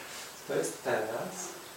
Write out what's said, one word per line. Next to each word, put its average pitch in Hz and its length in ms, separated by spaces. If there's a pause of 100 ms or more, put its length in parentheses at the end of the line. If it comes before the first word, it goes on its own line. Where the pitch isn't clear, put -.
(480)
To 139 80
jest - 280
teraz. 117 500 (420)